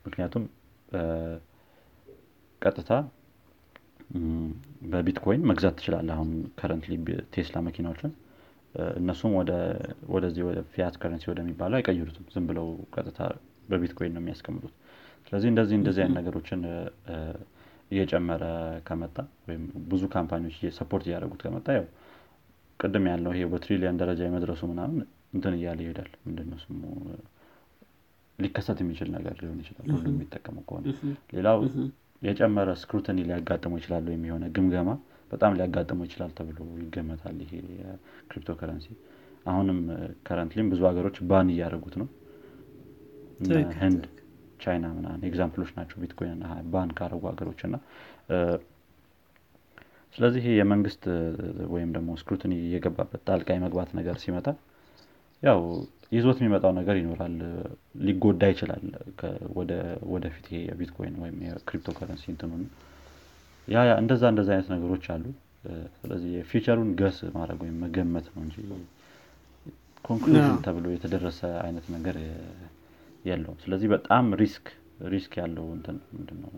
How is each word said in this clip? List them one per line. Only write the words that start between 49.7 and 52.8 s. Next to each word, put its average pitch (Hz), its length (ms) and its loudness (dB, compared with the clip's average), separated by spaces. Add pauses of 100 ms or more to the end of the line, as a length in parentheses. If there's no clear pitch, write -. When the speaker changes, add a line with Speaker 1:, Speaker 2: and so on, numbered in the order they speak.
Speaker 1:
ስለዚህ 120 260 4
ይሄ 120 140 2
የመንግስት፣ 101 540 6
እ፣ 87 120 2 (460)
ወይም 85 260 -2
ደግሞ 82 240 -2
ስክሩቲኒ 92 440 -2
እየገባበት 85 640 -2